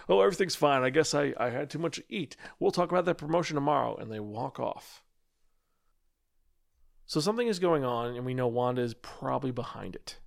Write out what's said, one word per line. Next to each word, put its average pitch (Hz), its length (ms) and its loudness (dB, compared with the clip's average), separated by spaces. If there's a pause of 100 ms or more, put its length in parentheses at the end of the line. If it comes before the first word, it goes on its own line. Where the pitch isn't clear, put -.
"Oh, 190 140 6
everything's 190 340 2
fine. 139 260 4
I 127 80 4
guess 151 240 2
I, 143 240 2
I 123 120 0
had 139 200 -4
too 147 80 -8
much 165 180 -4
to - 120 -12
eat. 185 280 -6 (220)
We'll 160 140 2
talk 175 180 2
about 180 140 2
that 175 100 2
promotion 156 400 0
tomorrow." 139 420 2
And 113 140 -10
they 110 80 -6
walk 107 400 -6
off. - 460 -8 (2000)
So - 140 -2
something 220 260 0
is 202 140 -2
going 165 240 4
on, 120 320 -2
and 123 100 -6
we 127 80 -2
know 127 140 0
Wanda 123 340 0
is 117 120 -2
probably - 580 -4
behind 107 420 -8
it. - 320 -16